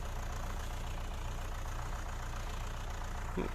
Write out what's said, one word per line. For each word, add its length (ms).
Ну, 60